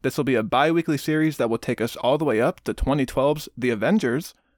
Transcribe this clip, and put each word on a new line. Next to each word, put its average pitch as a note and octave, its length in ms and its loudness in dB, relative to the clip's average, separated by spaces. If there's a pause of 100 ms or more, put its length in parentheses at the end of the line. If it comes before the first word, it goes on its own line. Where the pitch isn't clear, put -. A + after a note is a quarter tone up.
This C3 140 -2
will D3 60 0
be C3 100 2
a A2+ 80 4
bi-weekly D3+ 560 2
series D#3 400 0
that A#2+ 100 0
will A#2 120 0
take - 200 -4
us A#2 160 -4
all C3 220 0
the D#3 80 0
way A2+ 160 2
up D3+ 200 0
to G#2+ 120 -4
twenty C#3 320 0
twelve's C#3+ 500 -2
The B2 140 -2
Avengers. B2+ 640 0 (240)